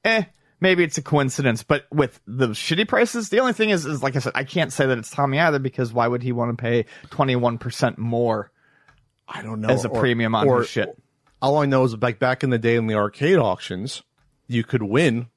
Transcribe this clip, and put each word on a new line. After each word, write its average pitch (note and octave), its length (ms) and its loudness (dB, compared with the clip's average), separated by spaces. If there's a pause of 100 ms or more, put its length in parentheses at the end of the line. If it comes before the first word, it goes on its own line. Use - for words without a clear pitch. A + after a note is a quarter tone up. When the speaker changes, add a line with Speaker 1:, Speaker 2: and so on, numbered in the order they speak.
Speaker 1:
eh, A3+ 180 2 (380)
maybe F3+ 220 4
it's D#3 140 -2
a D3+ 40 -2
coincidence. C3+ 600 0
But - 280 -2
with C#3 340 0
the B2 240 0
shitty E3+ 380 -2
prices, A3+ 420 0
the G#3+ 100 2
only B3+ 140 2
thing G#3+ 180 0
is, E3+ 140 0
is, D3 160 -4
like C3+ 140 -2
I C#3+ 40 2
said, C3 160 -4
I C3 80 -2
can't C3+ 280 -2
say C#3 140 0
that C3 120 2
it's A2 140 -10
Tommy C#3 280 0
either, D#3 200 2
because B2+ 320 -4
why A#2 160 2
would B2 160 -2
he B2+ 80 -2
wanna A#2+ 240 -2
pay A#2 300 0 (240)
twenty-one B2 480 0
percent B2 400 -4
more A#2 540 -2 (760)
Speaker 2:
I - 140 -14
don't A2 200 -8
know. A2 80 -2
Speaker 1:
as B2+ 140 2
a B2 60 -4
Speaker 2:
Or, A2+ 100 -2
Speaker 1:
premium A#2 360 0
on A2 120 2
Speaker 2:
or B2 120 4
Speaker 1:
his A#2 100 -2
shit? - 280 -4 (440)
Speaker 2:
all C#3 160 2
I D3 80 2
know C3 180 4
is, A2+ 180 0
like, B2 180 -2
back B2+ 240 0
in C3+ 60 0
the A#2+ 100 2
day A#2 160 2
in A2+ 120 0
the A2 80 0
arcade C#3 420 2
auctions, G#2 680 -4 (440)
you A#2 160 -2
could A2+ 200 -2
win A#2+ 540 0